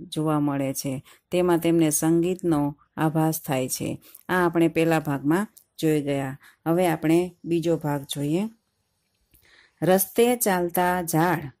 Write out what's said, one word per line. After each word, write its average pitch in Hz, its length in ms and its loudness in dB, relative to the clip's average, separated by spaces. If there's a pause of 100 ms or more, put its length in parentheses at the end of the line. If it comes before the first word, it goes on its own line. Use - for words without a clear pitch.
(140)
જોવા 156 260 0
મળે 139 340 -2
છે. 135 300 -8 (280)
તેમાં 180 280 2
તેમને 165 300 2
સંગીતનો 165 880 0 (200)
આભાસ 156 480 0
થાય 131 240 -2
છે. 131 320 -6 (280)
આ 180 160 2
આપણે 170 220 2
પહેલા 160 320 2
ભાગમાં 151 480 -2 (320)
જોઈ 156 220 0
ગયા. 139 380 -4 (280)
હવે 175 200 2
આપણે 165 480 0 (100)
બીજો 165 320 0
ભાગ 143 260 -4
જોઈએ. 151 460 -2 (1300)
રસ્તે 190 540 2
ચાલતા 180 680 0
ઝાડ 165 580 0